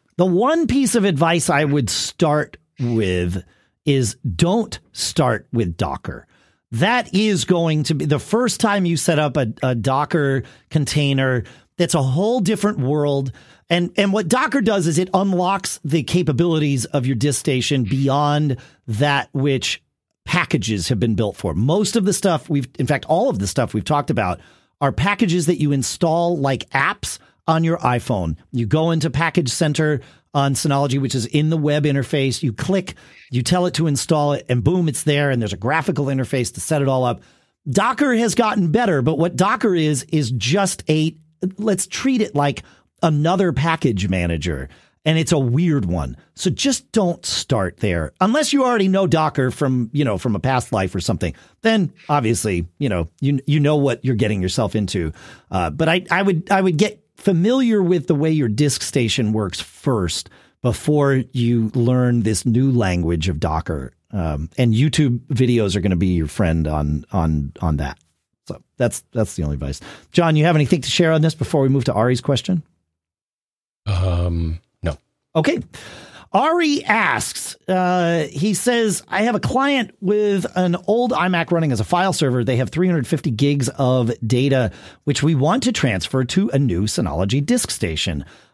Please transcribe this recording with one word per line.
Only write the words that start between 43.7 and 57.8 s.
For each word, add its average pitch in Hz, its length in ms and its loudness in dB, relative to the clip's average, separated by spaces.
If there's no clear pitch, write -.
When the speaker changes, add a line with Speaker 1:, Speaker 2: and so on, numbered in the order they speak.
Speaker 1:
manager. 85 580 -2
And 160 120 2
it's 160 140 -2
a 160 60 4
weird 139 480 2
one. 76 320 -4
So - 160 -2
just - 420 -2
don't 180 320 0
start - 540 -2
there 85 420 -2
unless 277 320 2
you 277 140 2
already 220 220 2
know 190 180 2
Docker 147 440 2
from, 127 440 0
you 143 100 0
know, 107 140 0
from 107 180 -2
a 90 40 -6
past 131 320 -2
life 95 220 -2
or 95 60 -4
something. 82 340 -2
Then 220 320 0
obviously, 110 580 0
you 139 120 -2
know, 85 180 -2
you, 139 260 0
you 147 140 2
know 147 160 4
what 139 280 0
you're 123 120 0
getting 104 260 0
yourself 92 340 -2
into. 90 360 -2
Uh, 87 200 -2
but 151 180 -2
I, 180 220 0
I 175 100 0
would, 190 300 0
I 196 100 4
would 185 160 0
get 202 260 -2
familiar 214 680 2